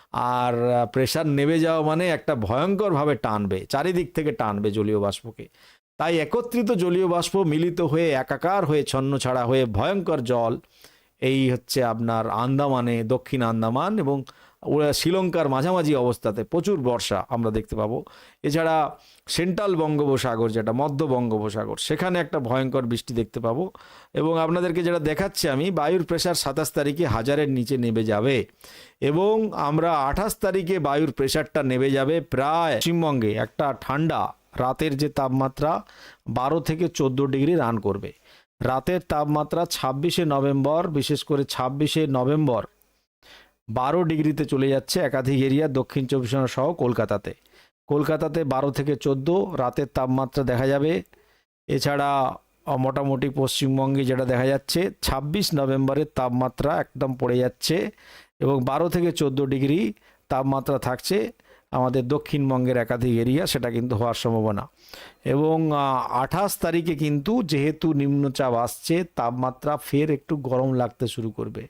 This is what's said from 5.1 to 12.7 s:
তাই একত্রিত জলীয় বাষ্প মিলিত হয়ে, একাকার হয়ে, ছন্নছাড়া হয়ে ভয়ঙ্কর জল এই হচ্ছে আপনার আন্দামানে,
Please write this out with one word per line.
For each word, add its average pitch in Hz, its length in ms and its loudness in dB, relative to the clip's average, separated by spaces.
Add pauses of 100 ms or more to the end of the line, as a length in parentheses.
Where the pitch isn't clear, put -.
তাই 165 200 0
একত্রিত 240 540 0
জলীয় 180 360 2
বাষ্প 170 300 0
মিলিত 170 440 0
হয়ে, 165 300 2
একাকার 156 540 0
হয়ে, 147 180 2
ছন্নছাড়া 131 640 0
হয়ে 131 200 4
ভয়ঙ্কর 156 560 0
জল 117 360 0 (640)
এই 135 300 2
হচ্ছে 127 320 -2
আপনার 113 460 0
আন্দামানে, 123 720 0